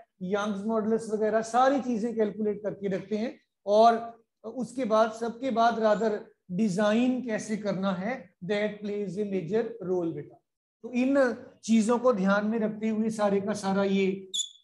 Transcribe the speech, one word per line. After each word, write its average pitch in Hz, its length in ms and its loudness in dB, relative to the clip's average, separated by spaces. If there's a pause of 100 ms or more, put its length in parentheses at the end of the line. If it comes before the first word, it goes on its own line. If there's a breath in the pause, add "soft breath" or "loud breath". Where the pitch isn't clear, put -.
(220)
यंग्स 196 440 -2
modulus 220 440 0
वगैरह 220 320 0
सारी 262 380 4
चीजें 233 360 -2
calculate 208 460 -2
करके 196 260 -6
रखते 190 280 -4
हैं, 233 240 -6 (260)
और 226 560 4 (220)
उसके 247 400 -8
बाद, 220 280 2
सबके 233 380 -6
बाद 226 280 2
rather 214 400 2 (320)
design 214 760 2
कैसे 214 300 -4
करना 196 360 -2
है, 214 420 -6 (100)
that 208 400 -2
plays 202 280 -4
a 202 200 -4
major 190 320 -2 (260)
role 170 240 -2
बेटा। - 260 -14 (420)
तो 240 100 -12
इन 254 520 2 (200)
चीजों 226 340 4
को 247 140 4
ध्यान 196 340 2
में 226 120 0
रखते 214 300 -2
हुए 220 220 0
सारे 202 300 2
का 208 120 -2
सारा 196 320 0
ये 196 460 0 (340)